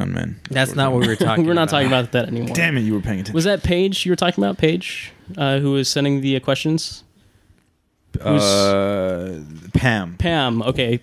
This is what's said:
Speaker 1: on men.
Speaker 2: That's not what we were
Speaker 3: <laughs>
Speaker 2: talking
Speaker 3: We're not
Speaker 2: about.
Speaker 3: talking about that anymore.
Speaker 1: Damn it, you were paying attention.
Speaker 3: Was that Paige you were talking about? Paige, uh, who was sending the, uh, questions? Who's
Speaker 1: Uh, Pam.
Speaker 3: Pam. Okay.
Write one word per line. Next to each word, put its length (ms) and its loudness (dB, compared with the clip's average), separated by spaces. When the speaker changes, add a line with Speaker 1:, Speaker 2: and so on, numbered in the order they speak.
Speaker 1:
on 120 -2
men. 360 -6
Speaker 2:
That's 260 -2
not 160 2
what 120 2
we 40 2
were 80 0
Speaker 3:
<laughs> 120 0
Speaker 2:
talking 180 2
Speaker 3:
We're 80 2
not 160 4
Speaker 2:
about. 20 -6
Speaker 3:
talking 160 2
about 240 2
that 160 0
anymore. 260 -4
Speaker 1:
Damn 240 0
it, 40 2
you 120 0
were 60 0
paying 220 -4
attention. 120 -8
Speaker 3:
Was 120 0
that 180 0
Paige 420 0
you 60 0
were 60 2
talking 260 0
about? 140 -2
Paige, 560 -2
uh, 220 0
who 120 0
was 160 0
sending 320 0
the, 160 0
uh, 60 -2
questions? 640 -2
Who's 220 2
Speaker 1:
Uh, 960 2
Pam. 440 0
Speaker 3:
Pam. 460 0
Okay. 400 0